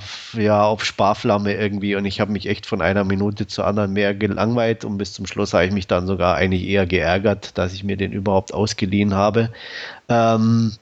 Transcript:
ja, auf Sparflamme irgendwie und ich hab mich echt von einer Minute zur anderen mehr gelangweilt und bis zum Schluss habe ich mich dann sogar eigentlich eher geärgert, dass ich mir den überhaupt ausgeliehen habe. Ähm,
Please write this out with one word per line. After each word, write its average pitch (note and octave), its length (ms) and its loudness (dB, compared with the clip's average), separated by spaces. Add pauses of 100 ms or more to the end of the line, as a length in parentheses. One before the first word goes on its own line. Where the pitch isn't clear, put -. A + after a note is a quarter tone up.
(340)
ja, G#2 300 4
auf G#2+ 200 2
Sparflamme G2+ 720 0
irgendwie G2+ 420 -2
und G2+ 100 -2
ich G2 140 -4
hab G#2 100 0
mich G2+ 180 -4
echt - 180 -4
von G2 160 -4
einer G2 220 2
Minute G2+ 440 -2
zur - 180 -4
anderen G2+ 280 0
mehr G2+ 200 0
gelangweilt A2 720 0
und G#2+ 140 -6
bis G2 160 -6
zum G#2 120 -10
Schluss G#2 280 -4
habe F2+ 120 6
ich F#2+ 60 0
mich G2 160 -2
dann F2+ 200 0
sogar F2+ 280 2
eigentlich F#2 320 0
eher G2 180 2
geärgert, F#2 720 0
dass F2+ 160 -2
ich F#2+ 100 -12
mir G2 140 -4
den F#2+ 140 -2
überhaupt G2 420 0
ausgeliehen G2+ 600 0
habe. G#2 360 2 (600)
Ähm, A2+ 720 4